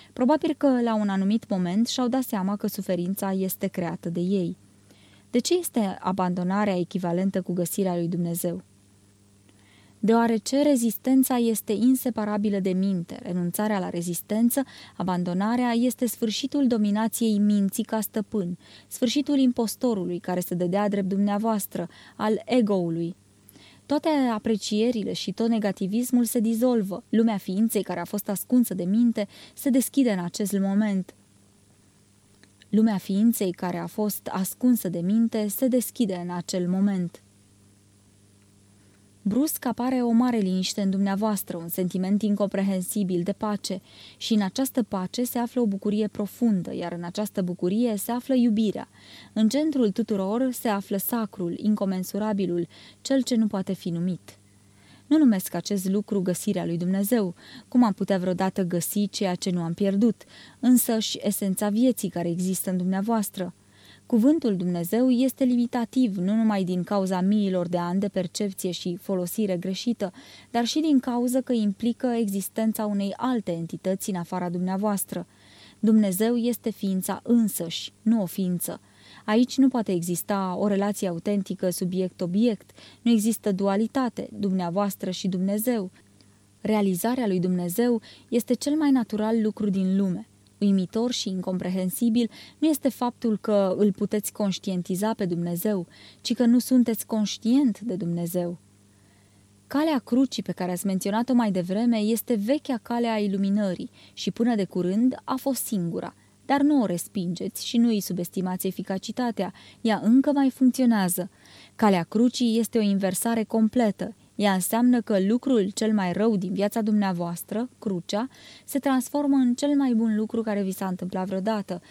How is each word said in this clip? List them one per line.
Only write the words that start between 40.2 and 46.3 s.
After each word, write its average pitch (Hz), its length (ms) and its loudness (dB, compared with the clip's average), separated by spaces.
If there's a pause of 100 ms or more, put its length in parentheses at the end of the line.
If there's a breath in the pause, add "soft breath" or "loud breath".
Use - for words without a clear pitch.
liniște 185 460 0
în 190 80 2
dumneavoastră, 196 680 0
un 170 120 -10
sentiment 185 540 0
incomprehensibil 196 1000 0
de 190 100 -2
pace 202 480 -6 (360 loud breath)
și - 180 -2
în 208 80 4
această 262 400 -2
pace 196 420 -4
se 247 140 -4
află 240 220 -2
o 240 60 2
bucurie 208 420 -2
profundă, 208 640 -2